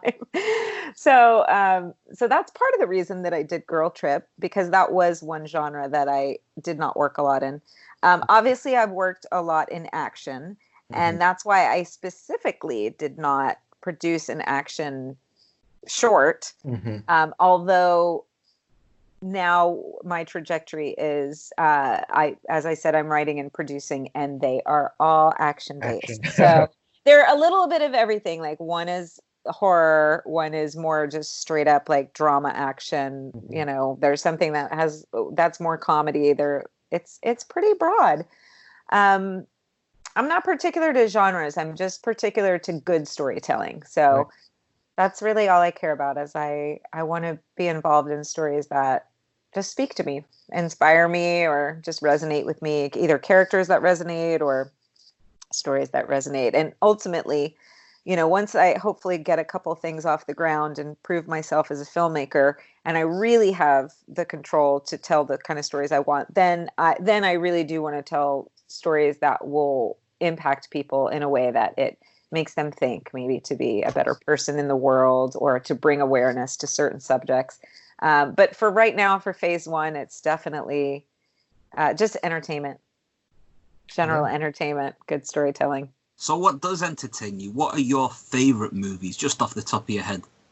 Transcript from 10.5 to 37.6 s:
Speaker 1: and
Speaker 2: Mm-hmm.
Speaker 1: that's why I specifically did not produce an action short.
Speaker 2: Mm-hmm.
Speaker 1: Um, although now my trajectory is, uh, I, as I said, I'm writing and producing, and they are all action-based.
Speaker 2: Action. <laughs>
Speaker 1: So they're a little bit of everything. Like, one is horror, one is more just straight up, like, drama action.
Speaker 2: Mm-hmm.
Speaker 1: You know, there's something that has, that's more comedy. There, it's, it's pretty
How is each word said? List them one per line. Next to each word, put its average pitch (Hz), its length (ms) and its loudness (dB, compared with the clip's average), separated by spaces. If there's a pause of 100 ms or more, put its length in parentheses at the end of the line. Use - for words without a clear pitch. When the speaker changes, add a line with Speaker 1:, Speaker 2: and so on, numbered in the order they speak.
Speaker 1:
and 170 200 0
Speaker 2:
Mm-hmm. 170 60 -4
Speaker 1:
that's 180 240 2
why 190 260 4
I 175 140 0
specifically - 1120 -8
did 147 180 -8
not 139 420 -2 (220)
produce 165 480 -6
an 143 140 -8
action 135 760 -6 (720)
short. 165 640 2 (140)
Speaker 2:
Mm-hmm. 113 320 -8 (100)
Speaker 1:
Um, 160 320 2
although 180 840 4 (960)
now 175 600 2 (220)
my 170 200 -6
trajectory 160 760 -8
is, 147 580 -4
uh, 143 440 2 (100)
I, 151 260 0 (140)
as 156 160 -2
I 165 80 -2
said, 156 200 0
I'm 151 120 2
writing 151 340 -2
and 143 100 -10
producing, 143 640 -8
and 139 280 -6
they 131 240 0
are 147 340 0
all 156 380 4
action-based. 120 840 -6
Speaker 2:
Action. - 0 -
<laughs> 151 80 -4
Speaker 1:
So 160 360 6 (360)
they're 285 280 10
a 294 60 4
little 349 300 4
bit 320 120 2
of 285 140 -2
everything. 208 460 0
Like, 156 200 -8
one 170 300 -6
is 180 280 -8 (280)
horror, 156 800 4
one 156 260 -2
is 151 240 -4
more 156 300 0
just 151 340 -8
straight 151 280 0
up, 143 200 4
like, 139 240 0
drama 143 420 0
action. 135 800 -6
Speaker 2:
Mm-hmm. 107 200 -14
Speaker 1:
You 156 100 -4
know, 135 360 -4
there's 143 200 2
something 160 320 0
that 147 220 -4
has, 156 320 -4 (260)
that's 165 260 0
more 160 200 -4
comedy. 147 560 2
There, 143 320 -2 (240)
it's, - 320 -8
it's 240 220 -4
pretty 415 340 0